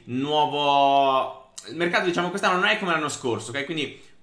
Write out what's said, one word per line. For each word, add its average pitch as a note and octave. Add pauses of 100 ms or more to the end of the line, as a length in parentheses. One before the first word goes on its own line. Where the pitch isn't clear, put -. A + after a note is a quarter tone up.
nuovo. C#3 (160)
Il B2
mercato, F3
diciamo, F3
quest'anno G3
non F#3
è G#3+
come F#3+
l'anno D#3
scorso, A2+
ok? C#3
Quindi D#3 (220)